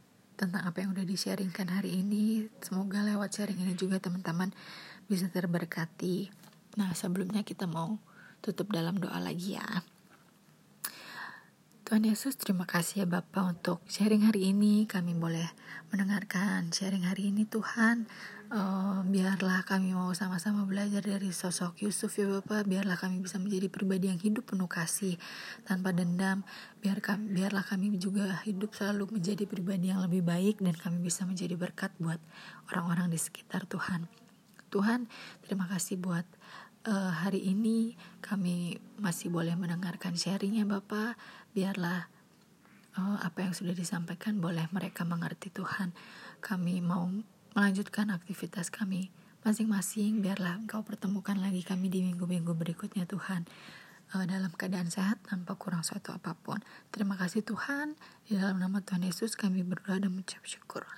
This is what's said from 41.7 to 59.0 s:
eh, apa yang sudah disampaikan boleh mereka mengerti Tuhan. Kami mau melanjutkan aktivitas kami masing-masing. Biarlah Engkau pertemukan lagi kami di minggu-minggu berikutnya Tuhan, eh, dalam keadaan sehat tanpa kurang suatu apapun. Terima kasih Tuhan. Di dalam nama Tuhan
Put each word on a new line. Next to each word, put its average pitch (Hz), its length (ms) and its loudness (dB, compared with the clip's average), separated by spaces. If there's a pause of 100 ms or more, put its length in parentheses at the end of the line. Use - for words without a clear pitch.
eh, 202 240 2
apa 185 240 -2
yang 175 80 -2
sudah 180 160 -2
disampaikan 175 720 -2
boleh 165 320 0
mereka 180 320 -2
mengerti 170 400 -4
Tuhan. 180 480 -4 (480)
Kami 180 400 0
mau 175 240 2 (440)
melanjutkan 202 560 2
aktivitas 175 640 -6
kami 190 400 -2 (320)
masing-masing. 214 800 2
Biarlah 190 400 0
Engkau 214 160 -6
pertemukan 202 560 -2
lagi 190 240 0
kami 185 320 0
di 185 80 2
minggu-minggu 175 560 0
berikutnya 170 480 -2
Tuhan, 175 400 -4 (720)
eh, 190 80 0
dalam 190 320 -2
keadaan 185 320 -2
sehat 196 400 0
tanpa 185 320 -4
kurang 170 240 -2
suatu - 320 -6
apapun. 175 480 -6 (240)
Terima 196 320 -2
kasih 190 240 0
Tuhan. 285 560 -4 (240)
Di 202 160 2
dalam 196 160 2
nama 185 240 2
Tuhan 185 240 0